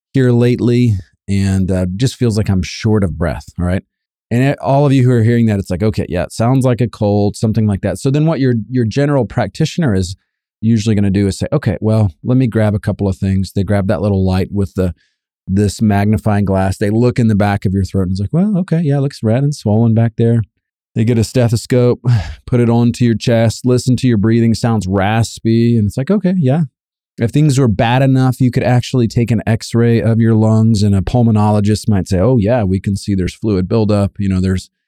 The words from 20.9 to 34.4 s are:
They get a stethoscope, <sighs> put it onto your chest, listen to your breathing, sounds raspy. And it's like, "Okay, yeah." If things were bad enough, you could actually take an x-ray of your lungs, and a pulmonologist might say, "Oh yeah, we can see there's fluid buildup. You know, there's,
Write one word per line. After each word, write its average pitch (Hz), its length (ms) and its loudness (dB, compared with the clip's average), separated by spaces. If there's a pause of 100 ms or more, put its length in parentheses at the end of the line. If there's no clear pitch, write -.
They 117 80 0
get 117 140 0
a 110 60 2
stethoscope, 123 800 0 (240)
<sighs> - 220 -14
put 123 120 0
it 117 100 2
onto 117 340 2
your 117 120 2
chest, 113 500 0
listen 123 320 2
to 127 100 -2
your 120 100 2
breathing, 113 360 2
sounds 110 340 -2
raspy. 113 920 0
And 104 80 2
it's 98 120 -4
like, 135 120 -6
"Okay, 190 280 0
yeah." 151 260 0 (560)
If 113 100 0
things 147 300 2
were 135 80 4
bad 120 340 2
enough, 131 400 2
you 127 80 2
could 120 140 -2
actually 123 440 0
take 117 220 -2
an 110 160 0
x-ray 117 560 0
of 113 180 0
your 113 140 2
lungs, 110 480 2
and 101 140 2
a 95 60 0
pulmonologist 107 880 2
might 98 180 0
say, 92 120 0
"Oh 123 180 2
yeah, 110 260 2
we 95 160 0
can 101 160 -4
see 101 200 -4
there's 90 200 -4
fluid 95 320 -2
buildup. 104 500 0
You 98 120 -4
know, 95 100 0
there's, 92 300 -2 (180)